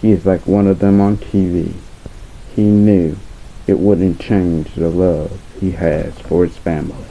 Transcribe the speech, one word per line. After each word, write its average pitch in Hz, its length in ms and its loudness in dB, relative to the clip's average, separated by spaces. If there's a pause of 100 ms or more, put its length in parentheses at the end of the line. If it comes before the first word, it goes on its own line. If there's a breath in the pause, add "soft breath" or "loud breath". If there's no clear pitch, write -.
He 110 100 4
is 90 140 2
like 92 200 2
one 98 220 4
of 95 120 2
them 98 200 4
on 101 180 2
T 98 300 -2
V. 85 260 -2 (800)
He 107 100 0
knew 104 520 4 (500)
it 101 140 2
wouldn't 92 400 2
change 87 560 0
the 82 140 0
love 87 500 0 (200)
he 95 120 -2
has 80 440 -2
for 85 280 0
his 82 140 -4
family. 78 540 -6